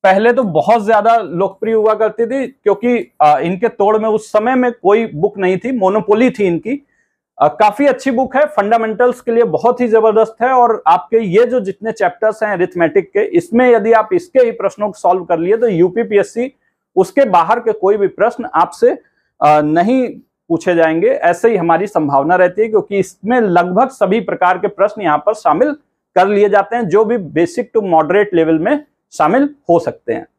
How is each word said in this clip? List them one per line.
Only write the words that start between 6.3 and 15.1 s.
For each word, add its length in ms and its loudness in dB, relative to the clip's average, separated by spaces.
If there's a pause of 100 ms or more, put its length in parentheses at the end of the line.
थी 160 -4
इनकी। 400 -4 (520)
अ, 100 2
काफी 380 0
अच्छी 240 0
बुक 260 -2
है, 100 2
फंडामेंटल्स 720 -2
के 120 -4
लिए 120 2
बहुत 360 0
ही 80 0
जबरदस्त 540 2
है 60 0
और 380 2
आपके 320 2
ये 280 2
जो 140 -2
जितने 320 -8
चैप्टर्स 500 -2
हैं 100 -4
अरिथमेटिक 560 -2
के, 160 -2 (120)
इसमें 340 2
यदि 220 2
आप 200 2
इसके 260 -2
ही 120 2
प्रश्नों 360 -6
को 120 -10
सॉल्व 260 0